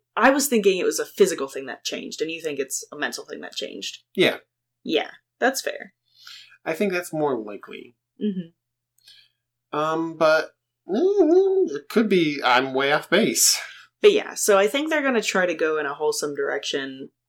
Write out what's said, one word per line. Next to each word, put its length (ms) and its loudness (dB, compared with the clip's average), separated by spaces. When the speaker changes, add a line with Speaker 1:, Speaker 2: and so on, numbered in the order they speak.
Speaker 1:
I 140 6
was 180 2
thinking 300 2
it 80 -2
was 140 -2
a 60 -6
physical 420 0
thing 180 -12
that 200 -14
changed, 360 -10
and 80 -4
you 100 -10
think 200 -6
it's 320 -8
a 60 -16
mental 280 -8
thing 160 -14
that 140 -16
changed. 480 -12
Speaker 2:
Yeah. 260 2
Speaker 1:
Yeah, 260 -2
that's 220 0
fair. 340 -10
Speaker 2:
I 80 -4
think 200 -2
that's 200 -6
more 220 -2
likely. 600 -14
Speaker 1:
Mm-hmm. 1600 -12
Speaker 2:
Um, 400 -2
but, 340 2
mm, 840 2
it 180 -10
could 200 2
be 340 2
I'm 300 4
way 180 2
off 180 0
base. 500 2
Speaker 1:
But 100 10
yeah, 240 0
so 220 4
I 100 4
think 220 -4
they're 120 0
gonna 200 0
try 240 0
to 100 -2
go 220 0
in 80 -2
a 80 -4
wholesome 420 -2
direction 760 -6